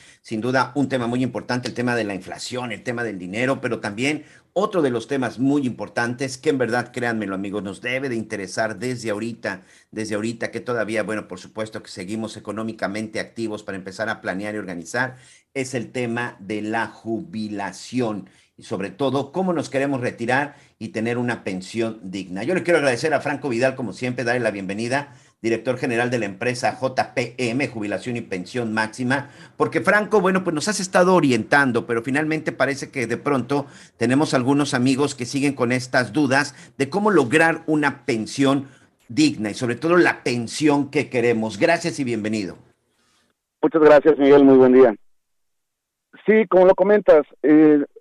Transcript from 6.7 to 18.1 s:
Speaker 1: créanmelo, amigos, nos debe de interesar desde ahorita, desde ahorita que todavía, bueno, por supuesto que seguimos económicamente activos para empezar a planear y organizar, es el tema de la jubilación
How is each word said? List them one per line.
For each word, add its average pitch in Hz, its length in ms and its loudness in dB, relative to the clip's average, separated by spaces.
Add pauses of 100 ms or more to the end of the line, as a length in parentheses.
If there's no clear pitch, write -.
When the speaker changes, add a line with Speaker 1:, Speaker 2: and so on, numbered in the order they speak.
Speaker 1:
créanmelo, 110 400 -4
amigos, 98 300 -6
nos 95 180 -10
debe 131 280 -6
de 120 60 -4
interesar 107 640 -6
desde 120 320 -6
ahorita, 104 540 -6 (260)
desde 110 240 -8
ahorita 110 380 -6
que 110 80 -10
todavía, 110 420 -4
bueno, 104 260 -6
por 90 120 -14
supuesto 107 420 -12
que - 80 -20
seguimos 110 480 -10
económicamente 107 840 -8
activos 107 440 -8
para 98 160 -10
empezar 95 280 -8
a 110 140 -6
planear 104 320 -6
y 107 60 -6
organizar, 101 560 -6 (400)
es 131 180 -6
el 117 180 -6
tema 120 460 -6
de 104 240 -8
la 110 240 -4
jubilación 104 1400 -8 (260)